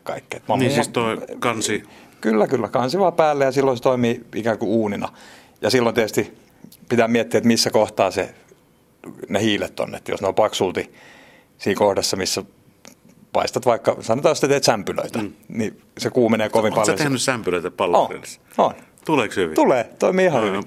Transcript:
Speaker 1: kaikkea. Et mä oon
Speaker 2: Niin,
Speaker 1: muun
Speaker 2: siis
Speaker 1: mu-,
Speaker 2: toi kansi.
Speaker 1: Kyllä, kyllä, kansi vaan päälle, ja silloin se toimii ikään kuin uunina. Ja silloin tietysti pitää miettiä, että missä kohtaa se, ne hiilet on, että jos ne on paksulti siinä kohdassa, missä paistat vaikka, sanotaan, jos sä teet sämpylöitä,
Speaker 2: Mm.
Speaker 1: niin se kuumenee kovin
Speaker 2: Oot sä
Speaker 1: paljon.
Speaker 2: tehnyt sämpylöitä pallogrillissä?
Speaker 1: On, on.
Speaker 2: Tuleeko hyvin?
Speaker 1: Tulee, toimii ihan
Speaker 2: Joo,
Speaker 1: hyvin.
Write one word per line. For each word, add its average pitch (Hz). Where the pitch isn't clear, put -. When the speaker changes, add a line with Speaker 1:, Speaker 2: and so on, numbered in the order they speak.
Speaker 1:
kaikkea. -
Et -
mä 110
oon 120
Speaker 2:
Niin, 131
Speaker 1:
muun 139
Speaker 2:
siis 117
Speaker 1:
mu-, -
Speaker 2:
toi 113
kansi. 110
Speaker 1:
Kyllä, 165
kyllä, 120
kansi 131
vaan 175
päälle, 151
ja 135
silloin 131
se 123
toimii 123
ikään 110
kuin 107
uunina. 104
Ja 107
silloin 117
tietysti 110
pitää 117
miettiä, 113
että 107
missä 117
kohtaa 104
se, 92
ne 101
hiilet 101
on, 104
että -
jos 101
ne 101
on 95
paksulti 95
siinä 101
kohdassa, 98
missä 95
paistat -
vaikka, 117
sanotaan, 147
jos -
sä 151
teet 135
sämpylöitä, 107
Speaker 2:
Mm. 104
Speaker 1:
niin -
se -
kuumenee 110
kovin 110
Speaker 2:
Oot 110
sä 104
Speaker 1:
paljon. -
Speaker 2:
tehnyt 139
sämpylöitä 90
pallogrillissä? 95
Speaker 1:
On, -
on. 107
Speaker 2:
Tuleeko 127
hyvin? 85
Speaker 1:
Tulee, 147
toimii 185
ihan 147
Speaker 2:
Joo, 104
Speaker 1:
hyvin. 98